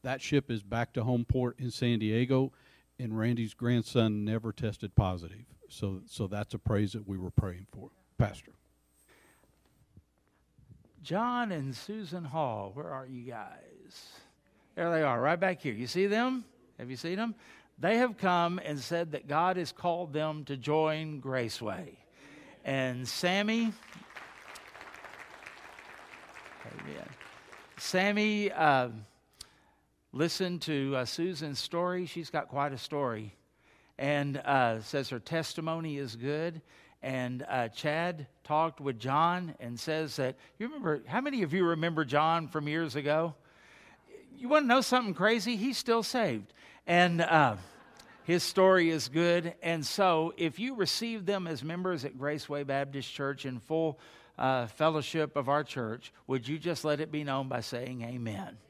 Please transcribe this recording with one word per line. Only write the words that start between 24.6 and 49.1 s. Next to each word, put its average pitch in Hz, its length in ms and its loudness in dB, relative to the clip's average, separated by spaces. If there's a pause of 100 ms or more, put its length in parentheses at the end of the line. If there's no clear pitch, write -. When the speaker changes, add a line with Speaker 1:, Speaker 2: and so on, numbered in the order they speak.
Speaker 2:
amen. - 420 -12 (680)
Sammy, 208 760 2
uh, 139 380 4 (1200)
listened 170 500 -2
to, 139 340 -2
uh, 127 80 0
Susan's 156 560 -4
story. 180 460 -2
She's 165 240 -10
got 151 180 -4
quite 143 240 -2
a 127 60 -8
story. 113 560 -4 (640)
And, 143 420 0
uh, 123 420 4
says 135 300 -4
her 123 100 -4
testimony 160 760 -4
is 120 180 -8
good. 156 440 -4 (400)
And, 127 480 -4
uh, 123 200 0
Chad 156 580 -2 (160)
talked 151 380 0
with 135 180 -2
John 160 640 2
and 120 180 -8
says 156 380 -2
that, 131 200 0 (220)
you 220 80 -4
remember, 214 400 -2
how 190 140 0
many 269 220 -2
of 147 100 0
you 185 120 4
remember 165 400 2
John 156 440 4
from 147 180 -4
years 151 300 -2
ago? 151 380 0 (1040)
You 247 120 -8
wanna 294 180 6
know 247 140 8
something 233 340 2
crazy? 220 420 2
He's 226 220 -2
still 226 240 2
saved. 151 500 -2 (340)
And, 175 340 6
uh, 151 360 6 (680)
his 170 180 2
story 190 480 6
is 143 180 -2
good. 170 540 2